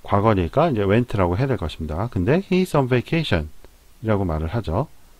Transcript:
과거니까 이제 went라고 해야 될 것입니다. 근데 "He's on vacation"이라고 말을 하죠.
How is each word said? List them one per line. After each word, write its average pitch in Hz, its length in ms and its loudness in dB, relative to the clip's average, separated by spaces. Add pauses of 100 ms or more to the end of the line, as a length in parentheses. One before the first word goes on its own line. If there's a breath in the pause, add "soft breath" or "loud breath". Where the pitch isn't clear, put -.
과거니까 101 680 2
이제 107 120 0
went라고 98 560 2
해야 135 80 0
될 131 100 0
것입니다. 80 540 -6
근데 139 300 2
"He's 185 380 0
on 131 100 2
vacation"이라고 110 1400 -2
말을 80 240 -2
하죠. 104 400 -2 (320 soft breath)